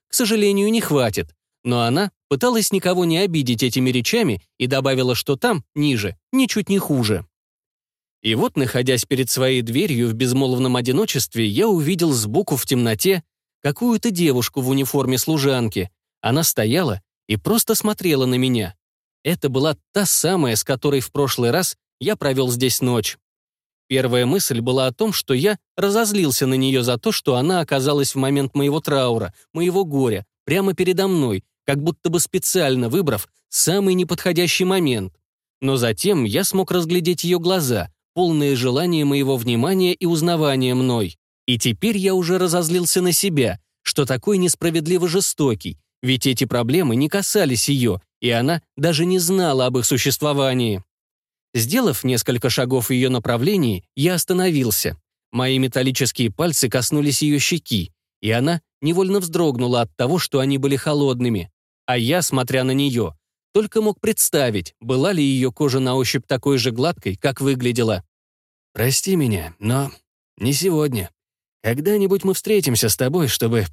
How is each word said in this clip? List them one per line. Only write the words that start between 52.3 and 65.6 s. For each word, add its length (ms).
шагов 380
в 40
ее 160
направлении, 760
я 200
остановился. 840
Мои 300
металлические 720
пальцы 360
коснулись 540
ее 160
щеки, 540
и 120
она 300
невольно 400
вздрогнула 600
от 120
того, 240
что 220
они 180
были 160
холодными. 800
А 100
я, 260
смотря 420
на 80
нее, 420
только 280
мог 200
представить, 800
была 320
ли 100
ее 300
кожа 260